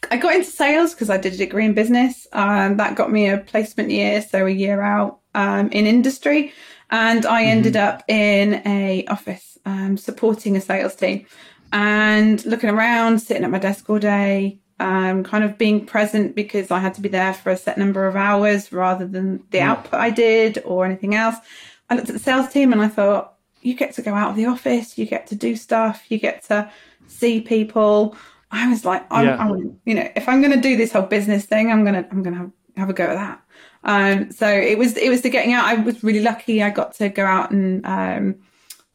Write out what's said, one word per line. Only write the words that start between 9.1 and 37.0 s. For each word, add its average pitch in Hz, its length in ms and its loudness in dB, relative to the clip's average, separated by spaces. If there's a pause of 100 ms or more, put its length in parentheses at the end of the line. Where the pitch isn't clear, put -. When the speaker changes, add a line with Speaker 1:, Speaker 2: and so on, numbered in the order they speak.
Speaker 1:
um, 196 300 -2
supporting 220 600 -2
a 190 40 0
sales 190 340 -4
team 190 320 -4 (460)
and 214 720 2
looking 226 240 0
around, 226 480 2
sitting - 240 -4
at 175 80 -2
my 185 80 0
desk 196 320 -4
all 214 80 0
day, 196 600 0 (200)
um, 185 460 -2
kind 214 200 -2
of 208 120 -4
being 214 300 0
present 214 500 -2
because 208 340 -4
I 180 100 0
had 190 140 -4
to - 60 -16
be 196 80 -4
there 190 240 -2
for 190 180 -4
a 185 60 2
set - 220 -6
number 196 280 0
of 190 100 -2
hours 202 560 0
rather 185 340 -2
than 190 340 -4 (100)
the 185 80 0
Speaker 2:
Mm. 175 40 2
Speaker 1:
output - 380 -2
I 233 100 0
did 220 540 2
or 185 200 -2
anything 190 300 -4
else. 226 220 -2 (520)
I 240 80 0
looked - 140 -4
at - 20 -8
the - 60 -8
sales 262 300 0
team 269 240 4
and 214 100 4
I 214 60 4
thought, 202 460 0 (280)
"You 247 120 -2
get - 200 -4
to 247 80 -10
go 208 120 -4
out 208 160 0
of 202 60 -6
the 220 100 0
office, 247 520 -2
you 220 80 -4
get - 220 -6
to 214 80 -8
do 226 200 -2
stuff, 220 540 -2
you 220 80 -2
get - 300 -6
to 208 220 -2 (360)
see 233 340 -2
people." 214 760 2 (360)
I 233 160 0
was 226 160 0
like, 185 260 -2
"I'm, 233 160 2
Speaker 2:
Yeah. 131 120 2
Speaker 1:
I'm, 202 460 -4
you 226 100 -2
know, - 200 -2
if 214 140 -4
I'm 269 140 4
gonna 277 180 4
do 262 160 2
this 226 160 0
whole 196 100 2
business 202 420 -2
thing, 220 280 0
I'm 214 120 4
gonna, 190 260 0
I'm 190 120 -4
gonna 175 140 -4
have, 180 140 -10 (260)
have 190 140 -4
a - 20 -2
go 185 120 -2
at 160 100 -2
that." 196 260 -8 (460)
Um, 196 460 2
so 214 160 -2
it 208 300 2
was, 240 180 2
it 262 140 2
was 247 100 2
the 247 80 0
getting 240 240 0
out. 240 140 2
I 226 80 2
was 226 280 -2
really 214 200 2
lucky. 220 400 0
I 202 80 0
got 208 240 -4
to 202 160 -2